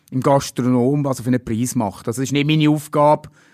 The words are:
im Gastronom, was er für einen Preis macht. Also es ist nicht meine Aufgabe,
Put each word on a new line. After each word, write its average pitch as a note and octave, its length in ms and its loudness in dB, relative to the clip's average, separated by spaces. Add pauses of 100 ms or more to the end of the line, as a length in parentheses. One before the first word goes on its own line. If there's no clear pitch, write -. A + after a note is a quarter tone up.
(120)
im C3 100 -4
Gastronom, C3+ 840 0
was C3+ 160 -4
er A2+ 40 -14
für A#2 80 -4
einen B2 120 0
Preis A#2 320 -4
macht. G#2+ 320 -4
Also A#2+ 140 -6
es C3 80 -4
ist - 20 -6
nicht C#3+ 160 0
meine D#3 220 4
Aufgabe, D3+ 600 0 (240)